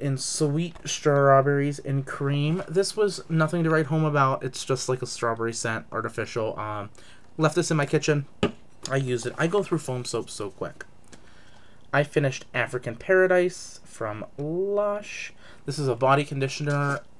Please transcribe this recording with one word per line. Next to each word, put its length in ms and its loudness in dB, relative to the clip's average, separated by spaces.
in 160 0
sweet 640 -2
strawberries 960 4
and 260 -2
cream. 640 -2
This 300 0
was 320 0
nothing 340 2
to 60 2
write 160 4
home 180 2
about. 400 2
It's 220 -6
just, 240 -2
like, 120 0
a 60 -4
strawberry 460 -2
scent, 380 -4
artificial. 680 -4
Um, 300 -6
left 180 2
this 160 2
in 60 2
my 80 2
kitchen. 400 2
I 60 2
used 280 -2
it. 120 -6
I 100 2
go 160 0
through 140 0
foam 260 -4
soaps 300 -6
so 160 -6
quick. 340 -10
I 100 4
finished 500 0
African 420 -4
Paradise 880 4
from 400 -8
Lush. 920 -2
This 140 -4
is 80 0
a 80 2
body 300 4
conditioner. 720 -2